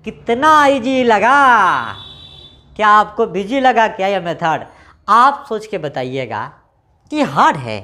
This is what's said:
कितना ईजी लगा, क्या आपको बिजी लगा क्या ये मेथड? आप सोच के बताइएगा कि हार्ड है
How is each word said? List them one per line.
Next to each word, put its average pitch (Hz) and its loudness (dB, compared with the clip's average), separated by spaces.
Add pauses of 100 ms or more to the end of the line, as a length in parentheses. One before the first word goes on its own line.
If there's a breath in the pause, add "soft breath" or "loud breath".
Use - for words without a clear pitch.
कितना 277 0
ईजी 262 0
लगा, 226 2 (1400)
क्या 214 0
आपको 208 2
बिजी 196 -4
लगा 233 2
क्या 190 -4
ये 196 -2
मेथड? 160 -4 (440 soft breath)
आप 262 2
सोच 214 -8
के 202 -8
बताइएगा 127 -8 (720)
कि 302 -2
हार्ड 180 0
है 113 -8